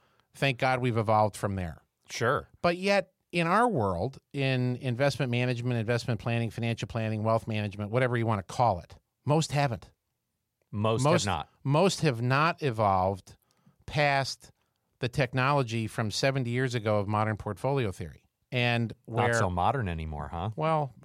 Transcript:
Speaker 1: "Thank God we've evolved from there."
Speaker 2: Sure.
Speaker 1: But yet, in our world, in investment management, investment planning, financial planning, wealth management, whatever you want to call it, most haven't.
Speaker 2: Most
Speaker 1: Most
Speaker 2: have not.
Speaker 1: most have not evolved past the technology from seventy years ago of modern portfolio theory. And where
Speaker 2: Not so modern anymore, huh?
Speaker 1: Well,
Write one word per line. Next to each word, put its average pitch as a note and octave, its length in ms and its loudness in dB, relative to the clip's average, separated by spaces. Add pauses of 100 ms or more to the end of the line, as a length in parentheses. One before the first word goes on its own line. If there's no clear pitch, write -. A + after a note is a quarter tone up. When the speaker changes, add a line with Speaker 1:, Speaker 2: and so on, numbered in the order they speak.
(360)
Speaker 1:
"Thank C3+ 220 0
God C3 220 2
we've A#2+ 160 0
evolved G#2+ 400 4
from G2+ 200 -4
there." F2 260 -8 (260)
Speaker 2:
Sure. A#2 400 -2 (140)
Speaker 1:
But F3 160 2
yet, G3 320 0 (220)
in E3+ 160 0
our G#3+ 200 4
world, A2 500 0 (140)
in C3 440 0
investment C3 560 0
management, B2 480 0
investment A#2 400 -2
planning, A#2 300 -2
financial A#2 360 -4
planning, A2 380 -4
wealth A2+ 240 2
management, G#2 420 -4
whatever B2 260 2
you A2+ 100 0
want G#2+ 200 0
to - 80 -14
call A2 240 2
it, - 160 -16 (300)
most D3+ 260 0
haven't. C#3 400 -2 (800)
Speaker 2:
Most A2 320 0
Speaker 1:
Most D3+ 220 4
Speaker 2:
have F#2+ 100 0
not. D2 140 -6 (160)
Speaker 1:
most D#3+ 380 2
have A#2+ 200 2
not C#3+ 400 2
evolved G2 760 2 (500)
past C#3 640 0 (480)
the C3 80 -2
technology B2+ 800 0
from A2 240 -4
seventy C3+ 380 0
years B2 240 -2
ago G#2+ 240 2
of G2 100 -2
modern G#2+ 280 0
portfolio B2 540 -4
theory. D#2+ 320 -12 (300)
And A#2+ 400 0 (140)
where A2+ 220 0
Speaker 2:
Not A#2 80 2
so G#2 140 2
modern G2 380 0
anymore, D#2+ 440 -6
huh? F2 220 -6
Speaker 1:
Well, D#3 400 -2 (100)